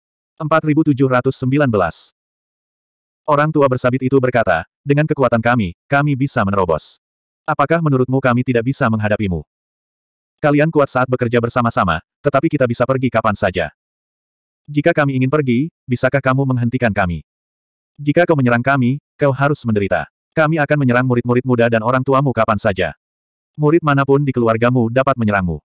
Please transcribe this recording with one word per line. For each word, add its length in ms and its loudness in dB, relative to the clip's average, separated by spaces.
Empat 320 0
ribu 240 2
tujuh 160 2
ratus 320 -2
sembilan 320 0
belas. 400 -2
Orang 240 2
tua 160 2
bersabit 400 0
itu 160 2
berkata, 480 0
"Dengan 240 0
kekuatan 320 0
kami, 320 0
kami 320 2
bisa 240 -2
menerobos. 560 -2
Apakah 400 0
menurutmu 400 0
kami 240 0
tidak 240 0
bisa 160 -2
menghadapimu? 560 -2
Kalian 320 2
kuat 160 2
saat 240 -2
bekerja 320 0
bersama-sama, 560 0
tetapi 240 0
kita 240 0
bisa 160 -2
pergi 240 -2
kapan 240 0
saja. 320 -2
Jika 240 0
kami 240 0
ingin 80 0
pergi, 400 0
bisakah 400 -2
kamu 240 0
menghentikan 480 -2
kami? 320 -4
Jika 320 0
kau 80 2
menyerang 240 2
kami, 400 0
kau 160 2
harus 320 0
menderita. 400 -2
Kami 240 2
akan 240 0
menyerang 160 2
murid-murid 400 0
muda 240 2
dan 160 0
orang 240 0
tuamu 240 2
kapan 320 0
saja. 320 -2
Murid 240 2
manapun 400 2
di 80 -2
keluargamu 560 2
dapat 320 0
menyerangmu. 460 0